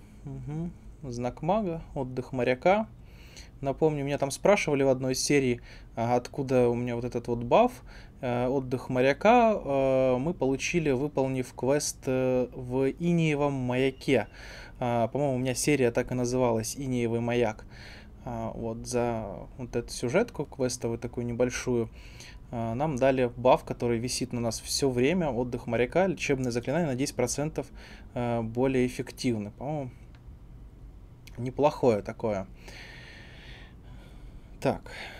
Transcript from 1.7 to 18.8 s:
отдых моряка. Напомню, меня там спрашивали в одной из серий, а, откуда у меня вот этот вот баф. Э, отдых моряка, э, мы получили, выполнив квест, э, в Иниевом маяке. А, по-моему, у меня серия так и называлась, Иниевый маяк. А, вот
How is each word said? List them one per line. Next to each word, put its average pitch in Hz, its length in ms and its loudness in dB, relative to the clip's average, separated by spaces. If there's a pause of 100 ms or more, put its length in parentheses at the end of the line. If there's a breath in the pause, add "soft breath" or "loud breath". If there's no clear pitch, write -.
отдых 127 380 -6
моряка. 131 540 4 (760 loud breath)
Напомню, 143 420 2
меня 143 140 0
там 139 120 0
спрашивали 160 520 4
в 135 60 6
одной 131 260 2
из - 80 -2
серий, 131 400 4 (340 loud breath)
а, 120 200 2
откуда 127 520 2
у 120 60 2
меня 120 220 -2
вот 120 80 -4
этот 117 240 -4
вот 120 140 -2
баф. 180 300 6 (480 loud breath)
Э, 123 260 0
отдых 131 420 -2
моряка, 196 640 6
э, 135 680 2
мы 151 140 -2
получили, 135 600 0
выполнив 131 600 0
квест, 143 520 0
э, 127 460 2
в 131 360 0
Иниевом 156 640 2
маяке. 127 760 2 (500 loud breath)
А, 117 300 2
по-моему, 135 260 0
у 123 40 0
меня 127 180 0
серия 131 340 4
так 123 220 0
и - 20 0
называлась, 120 600 0
Иниевый 120 420 0
маяк. 117 460 0 (600 loud breath)
А, 113 300 -6
вот 117 320 -8